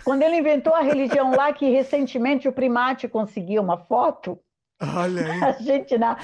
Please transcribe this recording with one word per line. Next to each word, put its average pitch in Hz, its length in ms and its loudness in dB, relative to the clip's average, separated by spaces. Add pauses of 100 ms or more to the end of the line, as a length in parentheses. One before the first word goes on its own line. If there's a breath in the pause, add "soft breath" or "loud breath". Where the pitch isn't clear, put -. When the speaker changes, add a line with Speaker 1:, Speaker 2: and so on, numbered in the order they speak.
Speaker 1:
Quando 269 180 2
ele 330 140 4
inventou 302 380 2
a 330 60 4
religião 277 520 2
lá, 277 200 2
que 285 180 0
recentemente 269 800 0
o 254 40 0
Primate 254 560 -2
conseguiu 208 540 -4
uma 175 160 -2
foto, 233 600 -2 (420)
Speaker 2:
Olha 175 440 -4
aí. 165 200 -4
Speaker 1:
<laughs> - 0 -
a 277 80 2
gente 269 440 -2
na, 233 280 0